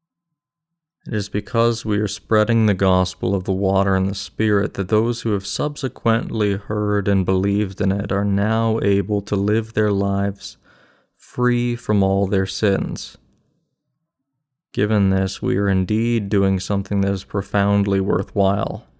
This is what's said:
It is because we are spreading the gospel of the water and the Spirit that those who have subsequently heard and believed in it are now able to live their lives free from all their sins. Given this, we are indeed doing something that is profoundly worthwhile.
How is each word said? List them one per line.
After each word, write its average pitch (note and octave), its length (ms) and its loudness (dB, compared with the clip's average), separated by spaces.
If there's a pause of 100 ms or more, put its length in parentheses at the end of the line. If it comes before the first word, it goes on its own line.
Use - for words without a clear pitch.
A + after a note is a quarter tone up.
(1080)
It - 80 -4
is G#2 140 -4
because A#2 540 -2
we G#2 140 0
are G#2 100 0
spreading A2 600 2
the G2+ 80 4
gospel F#2+ 580 2
of F#2 120 -2
the G2 60 0
water G2 440 2
and F#2+ 120 2
the F#2+ 60 -4
Spirit G#2 640 -2
that F#2+ 140 -4
those A2+ 320 2
who A2+ 100 -2
have G2+ 160 -2
subsequently A2+ 1120 -2
heard G#2 500 -2
and G2 180 2
believed G2 560 0
in G2 100 2
it G2+ 200 -4
are G2 120 0
now A2 600 0
able G2+ 400 0
to G#2 120 -4
live G#2+ 380 0
their G#2+ 180 2
lives G2 680 -2 (580)
free A#2+ 600 0
from G#2 280 0
all G2 240 2
their F#2+ 180 0
sins. - 720 -2 (1600)
Given G#2 360 2
this, F#2+ 320 -2
we G#2+ 160 0
are G2+ 100 0
indeed G#2+ 640 0
doing G2 300 2
something G2 420 -2
that G2 100 2
is F#2+ 120 -4
profoundly G2+ 760 0
worthwhile. G2+ 880 -2 (140)